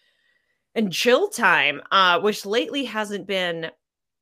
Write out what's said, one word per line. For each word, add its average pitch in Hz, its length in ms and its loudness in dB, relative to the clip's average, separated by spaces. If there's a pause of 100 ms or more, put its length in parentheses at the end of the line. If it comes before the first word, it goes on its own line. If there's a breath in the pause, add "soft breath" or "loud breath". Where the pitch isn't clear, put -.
(760)
and 202 180 -2
chill 277 360 2
time, 151 520 2 (100)
uh, 185 280 4
which 202 260 -2
lately 254 400 -2
hasn't 208 400 -6
been 175 460 -4 (500)